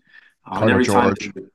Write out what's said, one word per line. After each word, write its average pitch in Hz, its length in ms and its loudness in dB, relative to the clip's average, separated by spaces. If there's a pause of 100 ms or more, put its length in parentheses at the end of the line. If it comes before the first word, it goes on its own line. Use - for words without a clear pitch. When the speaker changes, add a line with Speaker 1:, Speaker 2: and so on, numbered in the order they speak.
(460)
Speaker 1:
um, 95 120 -10
Speaker 2:
Cardinal 110 140 2
Speaker 1:
every 123 140 2
time 101 360 2
Speaker 2:
George. - 340 -14